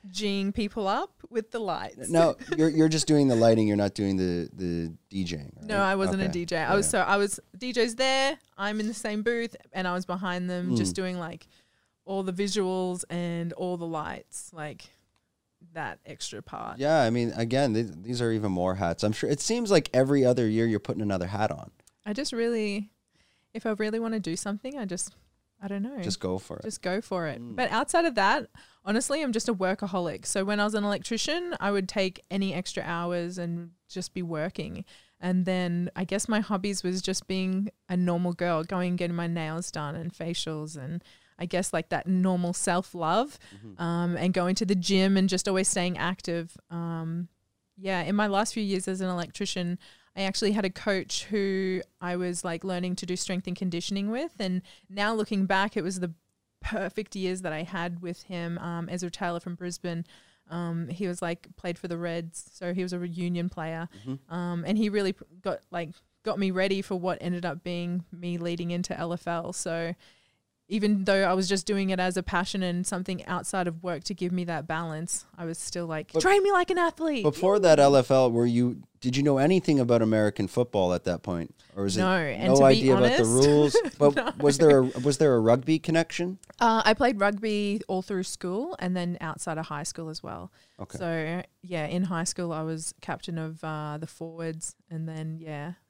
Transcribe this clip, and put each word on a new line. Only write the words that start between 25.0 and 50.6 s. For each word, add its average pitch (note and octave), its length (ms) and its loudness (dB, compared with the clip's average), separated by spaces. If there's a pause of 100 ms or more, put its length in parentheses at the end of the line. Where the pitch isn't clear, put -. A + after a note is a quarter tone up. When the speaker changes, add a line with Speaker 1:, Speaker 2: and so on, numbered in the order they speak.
Speaker 1:
I G3 60 -10
don't G3+ 140 -4
know. B3+ 200 -6
Speaker 2:
Just F3+ 180 -4
go F#2 180 -4
for - 200 -12
it. - 60 -14
Speaker 1:
Just - 180 -10
go F#3 200 -4
for F3 260 -6
it. A#2 140 -8
Speaker 2:
Mm. A#2+ 140 -12
Speaker 1:
But B3+ 160 -2
outside D4 340 0
of D4+ 100 0
that, A3 340 2 (340)
honestly, B3+ 400 0
I'm C4 80 -2
just A3 180 -2
a A#3 60 0
workaholic. F#3 680 -2
So G3 180 -2
when G#3 160 -2
I G#3 60 2
was G#3+ 100 -2
an G#3 80 0
electrician, D4 760 -2
I G3+ 120 0
would G3 160 0
take F#3+ 420 -2
any F#3+ 240 -2
extra - 300 -6
hours F3 540 -4
and E3+ 340 -6 (160)
just - 260 -10
be F#3 80 -6
working. E3 600 -6 (380)
And F#3 240 2
then F3 500 -2
I F3 80 -4
guess F#3+ 240 -2
my G#3+ 140 2
hobbies G3+ 420 -2
was F#3 180 -2
just - 240 -4
being F#3+ 440 -2 (180)
a F3+ 80 -2
normal F3 380 2
girl, E3+ 320 0
going F3+ 240 -2
and F3+ 80 0
getting F3 180 -2
my E3+ 120 -2
nails E3 440 -4
done D3 240 -6
and E3 180 -8
facials D#3+ 640 -6
and D#3 240 -8 (380)
I F3 80 -6
guess, F3+ 260 -2
like, E3 160 -2
that - 160 -2
normal F#3 480 2
self-love, F3+ 840 0 (160)
Speaker 2:
Mm-hmm. G3 260 -14
Speaker 1:
um, E3+ 360 0
and F3+ 180 0
going F3+ 200 2
to - 120 -2
the G3 80 2
gym F#3+ 420 4
and F#3+ 100 4
just F#3 200 0
always F#3+ 200 0
staying F3+ 300 0
active. E3+ 580 -4 (140)
Um, E3+ 580 -6 (480)
yeah, F#3+ 280 -4
in G3 120 0
my G#3 120 2
last G3+ 260 0
few A3+ 80 -4
years G3 260 -2
as F#3+ 140 -4
an F#3 80 -2
electrician, F3+ 720 -4 (360)
I F#3+ 60 -4
actually G3 300 0
had G#3 120 0